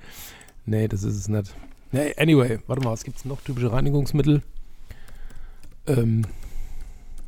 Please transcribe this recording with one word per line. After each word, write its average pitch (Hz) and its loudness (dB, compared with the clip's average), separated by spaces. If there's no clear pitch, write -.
Nee, 110 2
das 107 0
ist 107 0
es 98 -6
nicht. 104 -2
Nee, 143 2
anyway, 135 6
warte 127 0
mal, 117 2
was 117 -4
gibt's - -8
noch? 135 -6
Typische 123 0
Reinigungsmittel. 143 4
Ähm, 113 4